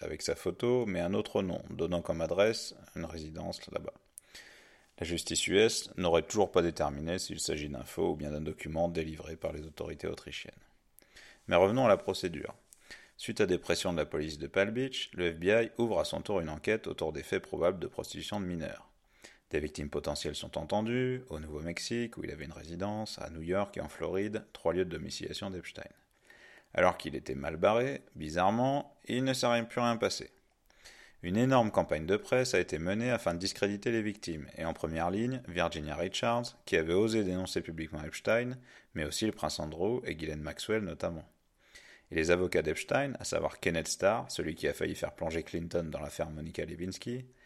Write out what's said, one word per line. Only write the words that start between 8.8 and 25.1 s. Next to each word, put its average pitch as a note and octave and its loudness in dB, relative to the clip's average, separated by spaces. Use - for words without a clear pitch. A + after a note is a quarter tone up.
délivré D#2+ -6
par D#2+ -4
les D2+ -10
autorités D#2+ -8
autrichiennes. - -8
Mais F#2 6
revenons G2 8
à A2+ 8
la F#2+ 10
procédure. - -4
Suite - -4
à G#2+ 6
des F2+ 4
pressions F2+ 0
de E2+ 0
la D2+ 2
police D2+ -4
de C#2+ -6
Palm G2 4
Beach, C3 -4
le F2 2
F E2 -8
B E2 -6
I A2 6
ouvre A2 2
à D#2 2
son D#2+ -4
tour G2 0
une E2 -2
enquête G2+ 0
autour D#2+ -2
des C#2 -6
faits - -2
probables E2+ 0
de D#2+ -6
prostitution - -8
de F#2 -4
mineurs. E2+ -6
Des D#2 0
victimes D2 -4
potentielles D2 -2
sont - -8
entendues, A#2 0
au D#2 -6
Nouveau-Mexique, E2+ -4
où - -8
il - -6
avait D2+ -10
une - -12
résidence, G2+ -6
à - -8
New D#2+ -8
York G2 0
et - -4
en D2+ -6
Floride, F#2+ -2
trois - 0
lieux F2+ 2
de F2 -2
domiciliation D#2+ -6